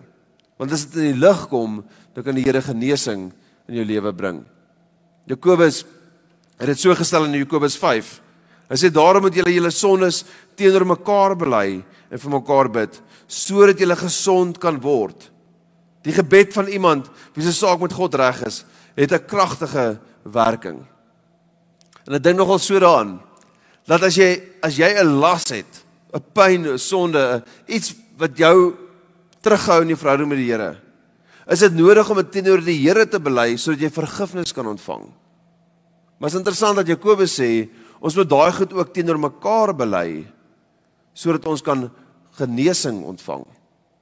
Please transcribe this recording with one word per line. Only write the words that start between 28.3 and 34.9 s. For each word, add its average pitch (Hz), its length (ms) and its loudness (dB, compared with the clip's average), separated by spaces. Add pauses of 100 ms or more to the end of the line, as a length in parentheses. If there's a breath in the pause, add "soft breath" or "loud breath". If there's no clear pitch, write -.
jou 175 380 6 (680)
terughou 190 400 2
in 165 60 0
jou 160 100 -2
verhouding 147 320 0
met 143 80 -2
die 123 140 -2
Here, 104 260 -6 (720 soft breath)
is 180 120 2
dit 196 140 4
nodig 202 360 6
om 208 60 -2
dit 190 160 -2
teenoor 190 320 0
die 165 160 -2
Here 196 260 2
te 208 140 -6
bely 123 380 -2
sodat 151 220 -4
jy 151 100 -4
vergifnis 165 640 -8
kan 123 140 -10
ontvang. 78 420 -12 (1120)